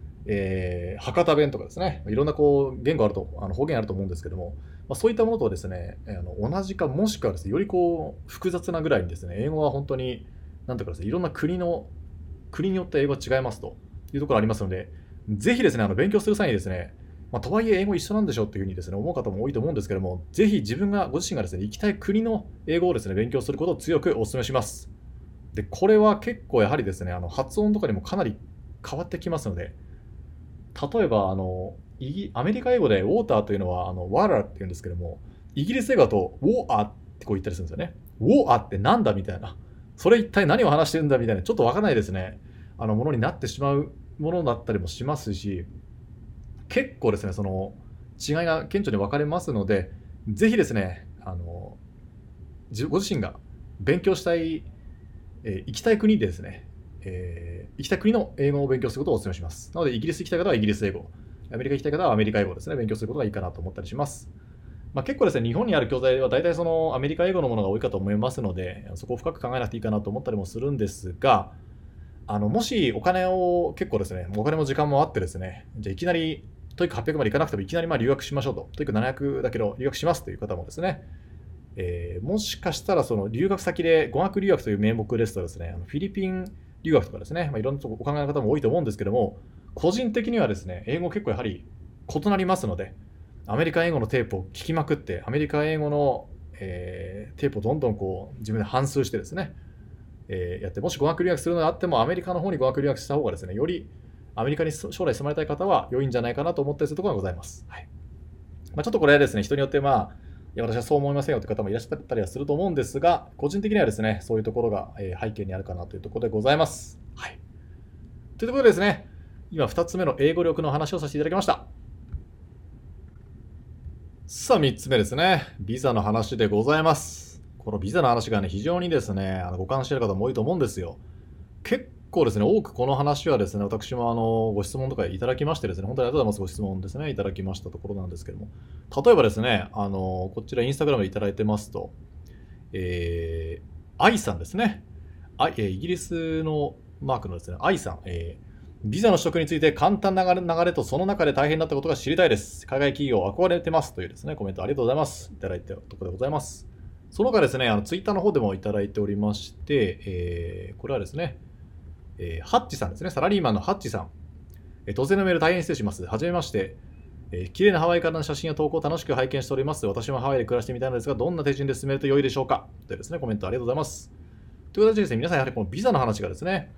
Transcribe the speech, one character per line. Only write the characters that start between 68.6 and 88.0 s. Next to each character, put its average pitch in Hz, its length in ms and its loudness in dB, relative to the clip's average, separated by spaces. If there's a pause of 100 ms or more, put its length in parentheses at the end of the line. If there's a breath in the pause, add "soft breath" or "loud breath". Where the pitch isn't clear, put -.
そ - 120 -12
こ 123 80 -2
を - 20 -4
深 165 160 -4
く - 80 -16
考 123 140 -4
え 127 40 0
な 117 80 0
く 113 40 -8
て 120 60 -6
い 107 40 -8
い - 20 -6
か 110 80 0
な 107 80 2
と 101 100 -4
思 120 120 -4
っ - 20 -8
た 123 80 -4
り 107 60 0
も 95 80 -2
す 113 120 -8
る 135 140 0
ん 139 60 0
で 107 100 2
す 90 320 -8
が、 113 320 6 (760 loud breath)
あ 104 120 0
の、 104 100 2
も 190 120 2
し 196 320 2
お 110 80 -6
金 185 240 4
を 180 500 2
結 - 160 -4
構 - 80 2
で 98 60 -2
す - 80 -8
ね、 90 220 -6
お 107 80 2
金 151 140 2
も 151 80 2
時 135 100 0
間 151 140 2
も 143 120 6
あ 156 40 4
っ - 60 -4
て - 80 -2
で 90 80 0
す 82 100 -10
ね、 90 300 -10 (100)
じ 104 120 -6
ゃ - 20 -2
あ - 20 -2
い - 20 -8
き 170 100 -4
な 180 80 4
り 160 300 -2 (320)
ト - 80 0
イ - 40 4
ッ - 20 -2
ク - 60 -8
八 113 100 -4
百 156 120 0
ま 143 60 4
で 107 60 4
い 104 40 0
か - 60 4
な - 80 2
く - 20 -6
て 110 60 -4
も 101 60 0
い 95 60 -4
き 156 80 -2
な 170 60 2
り 165 60 0
ま 165 80 0
あ - 20 2
留 117 100 2
学 139 160 2
し - 100 -8
ま 143 80 0
し 139 60 -2
ょ 131 40 0
う 98 40 -2
と。 - 200 -10
ト 156 80 -2
イ - 20 -8
ッ - 20 -8
ク 131 60 0
七 110 140 4
百 135 340 -2
だ 123 100 0
け 117 80 -2
ど 104 200 0
留 127 60 0
学 135 100 0
し 147 100 -2
ま 170 80 6
す - 120 -8
と 95 60 -8
い 92 40 -8
う - 20 -10
方 104 180 -4
も 87 100 -6
で - 60 -14
す 160 100 -8
ね、 180 220 -2 (720 loud breath)
え 87 440 -6
ー、 110 40 -6
も 190 120 0
し - 220 -6
か 170 140 -4
し - 80 -8
た 190 140 2
ら 143 80 4
そ 117 120 -2
の 101 120 0
留 120 200 0
学 190 120 0
先 175 240 -2
で 160 260 6
語 135 120 0
学 190 200 0
留 196 80 2
学 165 120 4
と - 80 -4
い 107 40 2
う 101 60 2
名 107 140 4
目 113 240 -2
で 113 80 4
す 107 100 -2
と 95 60 -4
で 87 60 -4
す 82 100 -12
ね、 85 180 -8
あ - 20 -10
の、 87 80 -8
フ 135 120 -6
ィ - 20 -4
リ 196 100 -2
ピ 190 180 -4
ン 185 180 -4 (380 loud breath)
留 160 100 2
学 107 120 8
と - 60 -12
か - 80 -10
で 107 60 -12
す - 80 -10
ね、 165 180 -2
ま 120 60 -4
あ、 - 20 -2
い 107 40 0
ろ 135 80 0
ん 143 40 -2
な 139 60 -6
と 127 60 -8
こ 113 120 -8
お 117 40 -8